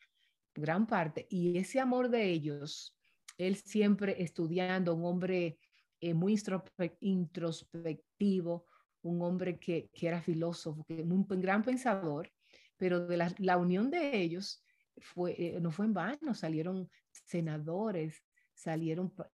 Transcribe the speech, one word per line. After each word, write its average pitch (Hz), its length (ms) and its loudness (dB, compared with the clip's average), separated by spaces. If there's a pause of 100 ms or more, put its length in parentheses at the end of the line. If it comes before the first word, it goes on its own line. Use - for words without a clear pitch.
(580)
gran 160 280 2
parte, 170 420 0
y 175 300 2
ese 190 220 0
amor 254 280 2
de 233 220 2
ellos, 147 640 -4 (400)
él 185 200 0
siempre 202 680 2
estudiando, 175 720 0
un 165 100 -2
hombre, 175 540 0 (420)
eh, 170 140 -2
muy 180 180 4
instrospe-, 185 680 -2
introspectivo, 170 1700 -2 (360)
un 170 200 -2
hombre 175 360 0
que, - 340 -4
que - 160 -2
era 170 140 0
filósofo, 165 640 -2
que 165 160 -8
un 185 240 2
p-, 196 100 -2
gran 190 260 2
pensador, 196 680 0 (440)
pero 180 300 2
de 175 100 0
la, 175 220 0
la 185 200 4
unión 180 320 4
de 285 300 0
ellos 175 440 -4 (340)
fue, - 400 -4
eh, 175 220 -2
no 170 100 0
fue 185 160 0
en 220 80 2
vano, 233 400 -2
salieron 170 540 -2 (240)
senadores, 160 1080 -4 (320)
salieron 160 560 -2
pa-, - 240 -12